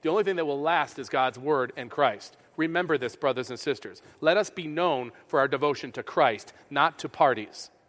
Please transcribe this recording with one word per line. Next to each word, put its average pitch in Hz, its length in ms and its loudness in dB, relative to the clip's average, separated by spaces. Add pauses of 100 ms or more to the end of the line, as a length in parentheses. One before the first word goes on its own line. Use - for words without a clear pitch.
The 156 80 0
only 202 140 2
thing 185 140 0
that 165 80 -2
will 143 140 -2
last 156 380 0
is 131 100 -10
God's 131 300 0
word 131 400 0
and 123 140 -10
Christ. 117 440 0 (220)
Remember 165 400 0
this, 127 180 -4
brothers 127 360 -2
and 120 80 -10
sisters. - 420 -6 (200)
Let 165 160 4
us 208 120 0
be 170 160 -10
known 151 460 -2 (160)
for 151 120 2
our 135 80 4
devotion 139 440 -2
to 123 120 -8
Christ, 123 480 2 (200)
not 147 280 2
to - 80 -8
parties. 123 640 0 (200)